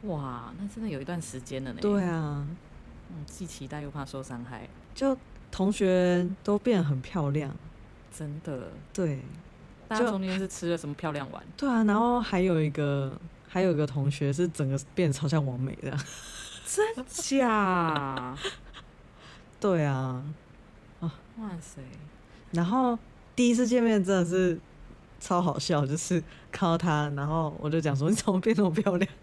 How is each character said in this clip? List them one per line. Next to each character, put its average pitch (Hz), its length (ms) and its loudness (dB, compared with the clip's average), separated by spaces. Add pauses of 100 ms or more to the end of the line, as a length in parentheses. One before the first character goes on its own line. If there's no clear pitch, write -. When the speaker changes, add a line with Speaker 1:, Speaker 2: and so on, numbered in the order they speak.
Speaker 1:
哇， 131 540 -6
那 202 100 -8
真 220 140 -10
的 220 60 -4
有 151 100 -4
一 139 60 -8
段 175 160 -6
时 135 180 -10
间 131 240 -8
了 135 120 -6
呢。 - 80 -12
Speaker 2:
对 202 220 4
啊。 151 420 -2 (640)
Speaker 1:
嗯， 165 160 -10
既 - 200 -12
期 135 220 -12
待 147 140 -8
又 143 80 -10
怕 143 120 -8
受 135 200 -10
伤 123 220 -10
害。 117 220 -12 (280)
Speaker 2:
就 269 200 2 (360)
同 190 200 2
学 180 560 4 (160)
都 208 160 2
变 208 240 4
很 143 200 0
漂 147 260 -2
亮。 143 260 -2 (600)
Speaker 1:
真 151 260 -8
的。 127 260 -8 (260)
Speaker 2:
对。 151 260 0 (680)
Speaker 1:
大 220 120 -2
家 240 80 4
中 202 160 0
间 190 160 -2
是 190 100 -2
吃 170 220 -4
了 170 80 0
什 156 100 -8
么 143 60 -6
漂 156 180 -4
亮 143 180 -6
丸？ - 140 -12 (100)
Speaker 2:
对 285 140 -2
啊， 233 160 6
然 208 160 6
后 240 180 4
还 208 220 2
有 175 220 4
一 151 80 2
个， 143 420 0 (340)
还 - 140 -2
有 185 120 4
一 - 20 4
个 147 120 2
同 139 240 0
学 139 220 0
是 175 160 2
整 156 180 -2
个 135 140 0 (140)
变 175 160 4
得 - 20 2
超 143 160 0
像 151 160 2
王 127 160 -4
美 135 220 -4
的。 135 140 -4 (680)
Speaker 1:
真 427 400 0
假？ 170 1300 2 (560)
Speaker 2:
<laughs> - 680 -20
对 180 240 4
啊。 131 400 -2 (760)
啊。 170 140 -4 (260)
Speaker 1:
哇 214 100 -8 (100)
塞。 - 220 -16 (680)
Speaker 2:
然 170 120 4
后 240 320 4 (380)
第 247 140 6
一 240 60 6
次 247 120 4
见 240 160 6
面 220 220 6
真 196 120 4
的 180 80 6
是 180 320 2 (600)
超 175 240 2
好 156 160 2
笑， 147 260 2
就 139 120 -2
是 165 260 0 (300)
看 - 160 0
到 165 100 4
他， 151 380 2
然 139 100 -2
后 156 320 0
我 151 100 -4
就 160 120 2
讲 147 160 2
说 143 140 2
，“你 214 40 4
怎 220 180 0
么 185 80 4
变 220 160 4
那 202 60 4
么 185 80 4
漂 180 240 2
亮？” 180 160 2 (120)